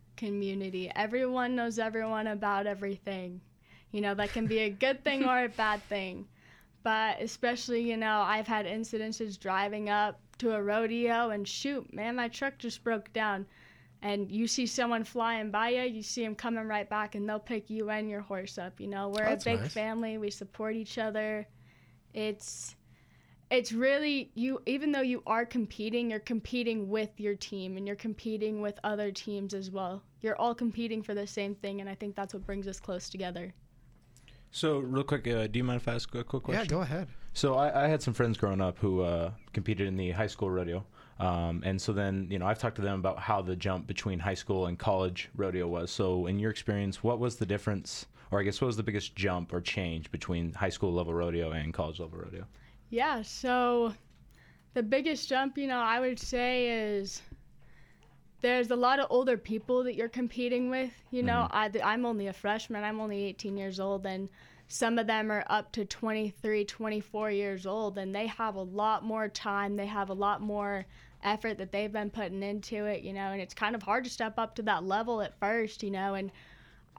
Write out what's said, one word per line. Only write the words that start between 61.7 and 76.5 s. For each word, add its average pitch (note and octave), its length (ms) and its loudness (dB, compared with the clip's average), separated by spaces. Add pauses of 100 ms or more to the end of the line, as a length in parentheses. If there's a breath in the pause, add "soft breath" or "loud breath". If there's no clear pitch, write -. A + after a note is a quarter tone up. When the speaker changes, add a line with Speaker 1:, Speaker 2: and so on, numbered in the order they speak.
Speaker 1:
I'm A3+ 200 4
only G#3+ 240 0
a F#3+ 40 -4
freshman. G#3 520 -2
I'm G#3+ 160 -2
only G3+ 240 -2
eighteen G3 320 -4
years G3 240 -4
old, G3 260 0
and F#3+ 220 -4 (400 loud breath)
some A#3 300 2
of A3 80 2
them A3 260 2
are G#3 160 0
up - 240 2
to A3 120 -2
twenty-three, G#3+ 800 0
twenty-four G#3+ 640 -2
years G3 360 0
old, G3+ 320 -2
and F#3+ 160 -4
they G#3+ 120 0
have A3 280 -2
a F#3+ 80 -4
lot G#3 400 2
more A3 260 0
time. G3+ 480 0
They G3+ 100 0
have G3+ 240 -2
a F#3+ 40 -2
lot G3+ 260 2
more G3+ 460 -2 (380 loud breath)
effort G#3+ 340 0
that F#3+ 140 -8
they've G#3 200 0
been G#3 180 -2
putting G3 320 -4
into G#3 420 -4
it, G#3 180 -2
you F#3+ 100 -8
know, G3 200 -4
and G3 80 -4
it's F#3 140 -8
kind A3 200 0
of G#3 80 -4
hard B3 220 2
to B3 60 -6
step A3 280 -4
up A3+ 160 0
to A#3 80 -6
that F#3+ 220 2
level A3 380 0
at - 180 -6
first, G#3+ 420 0
you G3+ 80 -2
know, G3 240 0
and, G3 160 -4 (680 loud breath)